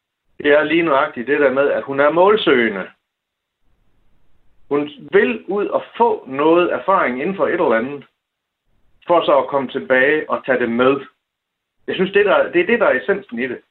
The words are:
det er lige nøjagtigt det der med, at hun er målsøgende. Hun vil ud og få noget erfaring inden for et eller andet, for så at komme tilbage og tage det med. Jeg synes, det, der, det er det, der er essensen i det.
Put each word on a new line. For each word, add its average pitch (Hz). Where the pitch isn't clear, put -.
det 147
er 151
lige 160
nøjagtigt 143
det 147
der 139
med, 139
at 135
hun 139
er 147
målsøgende. 139
Hun 147
vil 226
ud 202
og -
få 233
noget 156
erfaring 143
inden 190
for 151
et 123
eller 127
andet, 139
for 170
så 151
at 131
komme 135
tilbage 135
og 120
tage 127
det 117
med. 127
Jeg 131
synes, 190
det, 202
der, 147
det 175
er 180
det, 233
der 190
er -
essensen 196
i 131
det. 117